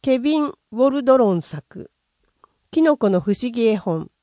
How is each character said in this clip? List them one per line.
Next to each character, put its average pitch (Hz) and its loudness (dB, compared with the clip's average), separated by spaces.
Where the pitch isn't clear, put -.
ケ 262 0
ビ 294 0
ン・ 294 0
ウ - -10
ォ 254 2
ル 277 -4
ド 262 4
ロ 208 4
ン 170 -2
作。 - -16
キ 320 0
ノ 302 4
コ 202 0
の 185 0
不 202 -2
思 247 -6
議 233 -2
絵 214 2
本。 165 -6